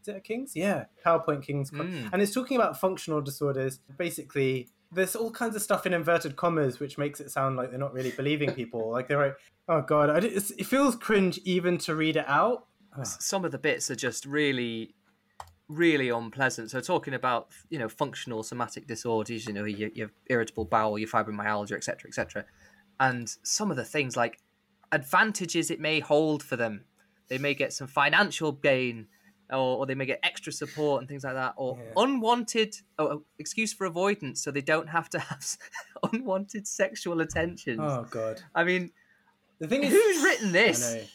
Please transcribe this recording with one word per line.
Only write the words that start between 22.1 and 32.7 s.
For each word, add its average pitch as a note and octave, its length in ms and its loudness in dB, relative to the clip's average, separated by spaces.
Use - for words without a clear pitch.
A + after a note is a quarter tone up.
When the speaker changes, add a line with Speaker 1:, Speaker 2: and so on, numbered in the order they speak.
Speaker 2:
cetera. - 320 -6
And B2 280 2
some G#3 280 -2
of C3 60 -2
the A#2+ 60 -4
things, C3 320 -2
like, A#2 240 0
advantages E3+ 800 0
it - 80 -4
may D#3 200 2
hold D3+ 440 4
for - 120 -4
them. A2+ 300 -2
They C3 120 -4
may C#3+ 160 0
get C#3 180 -2
some C3 140 -10
financial D3+ 640 4
gain, B2+ 560 2
or, B2+ 280 2
or C3+ 60 0
they C3+ 100 -2
may C3+ 100 -2
get C3 180 -2
extra E3+ 300 -4
support D3 480 0
and C3 80 -14
things C#3+ 140 -10
like C3 100 -6
that, C3 240 -4
or B2+ 200 -4
Speaker 1:
Yeah. A#2 140 -16
Speaker 2:
unwanted, A#3 720 2